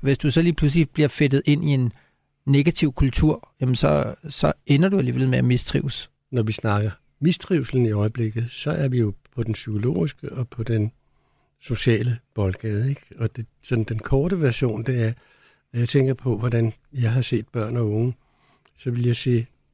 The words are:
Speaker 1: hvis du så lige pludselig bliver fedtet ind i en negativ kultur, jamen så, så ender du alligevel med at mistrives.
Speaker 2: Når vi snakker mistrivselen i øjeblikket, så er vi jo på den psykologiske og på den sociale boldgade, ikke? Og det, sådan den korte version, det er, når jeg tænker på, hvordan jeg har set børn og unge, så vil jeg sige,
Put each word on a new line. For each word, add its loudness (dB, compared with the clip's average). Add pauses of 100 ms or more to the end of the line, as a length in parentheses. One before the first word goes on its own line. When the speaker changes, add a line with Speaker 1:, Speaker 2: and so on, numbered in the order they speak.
Speaker 1:
hvis 2
du 0
så 2
lige 4
pludselig 2
bliver 2
fedtet 2
ind 2
i 0
en 2 (540)
negativ 2
kultur, 2 (120)
jamen 0
så, 0 (140)
så -2 (140)
ender 4
du 2
alligevel 0
med 2
at 2
mistrives. -2 (220)
Speaker 2:
Når 0
vi -2
snakker -2 (300)
mistrivselen 0
i 0
øjeblikket, -2
så -8
er -2
vi 0
jo 0 (220)
på -4
den -4
psykologiske -4
og -8
på -10
den -2 (680)
sociale 0 (160)
boldgade, -2
ikke? -4 (160)
Og -4
det, -8 (160)
sådan -2
den -4
korte 0
version, 0
det -2
er, 0 (600)
når -4
jeg 0
tænker 2
på, -2
hvordan 0 (200)
jeg 0
har 2
set -2
børn -4
og 0
unge, 0 (600)
så -8
vil -2
jeg 2
sige, 0 (280)